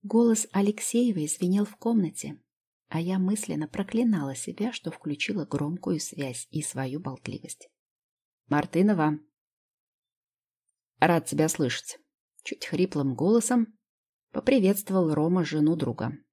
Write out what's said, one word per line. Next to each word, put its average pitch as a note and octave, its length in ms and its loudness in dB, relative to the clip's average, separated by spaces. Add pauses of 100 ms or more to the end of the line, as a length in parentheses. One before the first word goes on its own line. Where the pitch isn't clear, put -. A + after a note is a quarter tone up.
Голос A3 500 4
Алексеевой G3+ 720 0
звенел F#3 380 0
в G#3 120 -10
комнате, F#3+ 640 -2 (480)
а D#3+ 120 -4
я F#3 180 -2
мысленно F#3 480 -2
проклинала G3 680 -2
себя, - 380 -6
что - 180 -8
включила D3+ 560 -6
громкую D#3 520 -4
связь - 520 -8
и D3+ 120 -4
свою C3+ 380 -6
болтливость. - 720 -12 (760)
«Мартынова, D#3 720 2 (1800)
рад E3 260 4
тебя D#3 220 0
слышать», — - 500 -4 (460)
чуть - 220 -10
хриплым D3 480 0
голосом A3+ 640 2 (520)
поприветствовал F#3+ 840 2
Рома E3 300 2
жену D3+ 320 2
друга. A#2+ 360 -4 (200)